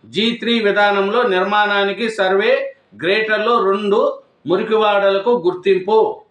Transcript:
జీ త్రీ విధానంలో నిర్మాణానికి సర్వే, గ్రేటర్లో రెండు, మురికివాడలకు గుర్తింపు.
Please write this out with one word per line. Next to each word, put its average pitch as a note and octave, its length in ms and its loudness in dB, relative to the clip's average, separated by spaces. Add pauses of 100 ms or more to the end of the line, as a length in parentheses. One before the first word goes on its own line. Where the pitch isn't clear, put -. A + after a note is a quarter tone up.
జీ F3 260 -2 (100)
త్రీ A#3 200 -2
విధానంలో G3+ 640 0
నిర్మాణానికి G3+ 880 0
సర్వే, A3 680 0 (260)
గ్రేటర్లో G#3+ 520 0 (160)
రెండు, G#3 520 0 (240)
మురికివాడలకు G3 880 0 (140)
గుర్తింపు. F#3+ 840 0